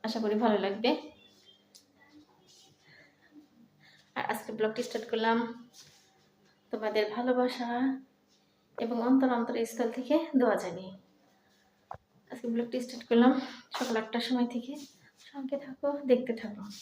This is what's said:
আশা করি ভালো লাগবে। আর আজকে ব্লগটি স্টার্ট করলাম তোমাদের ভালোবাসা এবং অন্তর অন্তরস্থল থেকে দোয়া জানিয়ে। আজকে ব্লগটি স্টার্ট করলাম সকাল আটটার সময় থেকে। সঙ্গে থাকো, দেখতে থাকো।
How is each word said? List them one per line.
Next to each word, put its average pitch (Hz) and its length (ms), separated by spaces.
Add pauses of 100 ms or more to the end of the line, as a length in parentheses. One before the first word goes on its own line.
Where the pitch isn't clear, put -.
আশা 226 160
করি 214 140
ভালো 214 240
লাগবে। 202 320 (3250)
আর - 100
আজকে - 280
ব্লগটি 220 300
স্টার্ট 226 280
করলাম 226 280 (1300)
তোমাদের 214 340 (120)
ভালোবাসা 247 520 (1080)
এবং 233 240
অন্তর 254 300
অন্তরস্থল 233 580
থেকে 262 240 (220)
দোয়া 226 200
জানিয়ে। 185 360 (1400)
আজকে 240 160
ব্লগটি 240 320
স্টার্ট - 280
করলাম 247 240 (460)
সকাল 240 180
আটটার 220 240
সময় 247 260
থেকে। 240 260 (460)
সঙ্গে 277 380
থাকো, 277 320 (160)
দেখতে 240 280
থাকো। 208 300 (200)